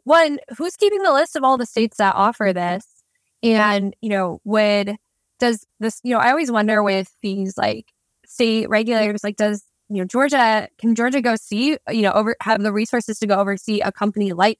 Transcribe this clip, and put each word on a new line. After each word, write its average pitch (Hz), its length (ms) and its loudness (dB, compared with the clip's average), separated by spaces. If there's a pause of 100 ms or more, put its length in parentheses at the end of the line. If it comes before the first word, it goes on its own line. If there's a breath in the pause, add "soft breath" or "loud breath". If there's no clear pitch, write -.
one, 302 360 4 (180)
who's 339 180 -6
keeping 403 280 0
the 339 100 4
list 302 220 0
of 285 80 -2
all 262 140 4
the 240 80 -4
states 220 320 -2
that 196 180 2
offer 202 380 0
this? 180 320 -4 (580)
And, 208 580 2
you 220 80 -6
know, 190 340 -2
would, 208 520 0 (440)
does 233 260 -2 (140)
this, 220 240 -6
you 247 100 -2
know, 226 60 2
I 226 120 4
always 285 200 0
wonder 214 320 2
with 190 280 0 (100)
these, 190 360 -6
like, 214 280 -2 (400)
state 226 440 0
regulators, 214 540 0
like, 208 140 -6
does, 208 260 0 (260)
you 208 80 -6
know, 180 80 -2
Georgia, 240 640 2 (100)
can 226 180 0
Georgia 254 260 0
go 233 140 0
see, 247 420 -2 (120)
you 226 120 0
know, 196 100 2
over, 214 300 0
have 208 200 0
the 208 120 -2
resources 220 460 -4
to 214 80 -4
go 202 120 2
oversee 202 420 -2
a 196 100 -2
company 202 420 -2
like 196 260 0